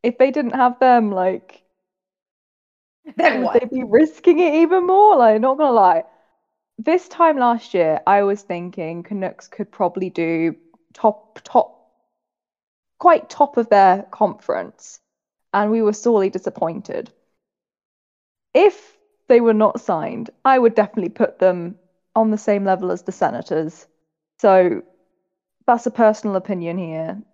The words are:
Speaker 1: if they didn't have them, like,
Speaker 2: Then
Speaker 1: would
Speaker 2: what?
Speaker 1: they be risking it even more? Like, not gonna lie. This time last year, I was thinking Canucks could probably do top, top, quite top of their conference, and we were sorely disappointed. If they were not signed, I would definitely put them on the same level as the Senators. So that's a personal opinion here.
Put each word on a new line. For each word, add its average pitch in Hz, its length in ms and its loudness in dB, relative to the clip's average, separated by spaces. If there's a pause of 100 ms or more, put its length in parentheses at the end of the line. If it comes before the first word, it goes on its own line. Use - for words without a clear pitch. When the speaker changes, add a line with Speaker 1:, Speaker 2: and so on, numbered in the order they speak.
Speaker 1:
if 247 160 -4
they 262 140 2
didn't 269 240 -4
have 247 240 0
them, 240 320 4
like, 185 500 -6 (1500)
Speaker 2:
Then 311 220 2
Speaker 1:
would 247 60 -4
Speaker 2:
what? 233 160 0
Speaker 1:
they 254 60 -8
be 254 180 -8
risking 302 560 2
it 311 140 2
even 339 320 2
more? 392 300 4
Like, 220 240 4
not 269 180 0
gonna 294 140 2
lie. 180 300 2 (760)
This 320 300 -2
time 320 300 0
last 233 360 -2
year, 160 320 0
I 202 160 2
was 202 200 -2
thinking 175 600 -10
Canucks - 460 -10
could - 220 -14
probably 185 400 -6
do 165 440 -4 (400)
top, - 500 -4
top, - 460 -2 (1080)
quite 339 300 2
top - 280 -4
of 226 120 -4
their 196 420 4
conference, - 880 -8 (520)
and 208 180 0
we 226 120 0
were 214 100 0
sorely 208 380 0
disappointed. - 840 -10 (1400)
If - 420 0 (320)
they 240 120 4
were 226 140 2
not 214 260 0
signed, 226 500 -8 (140)
I 262 140 4
would 233 160 2
definitely 202 360 -2
put - 280 -4
them 180 380 -2 (400)
on 220 140 0
the 214 80 -2
same 202 260 -2
level 185 260 -2
as 180 120 -6
the 190 100 -10
Senators. 156 760 -6 (540)
So 185 420 2 (840)
that's 233 200 0
a 240 40 -2
personal 214 460 0
opinion 180 420 -6
here. 165 420 -10 (140)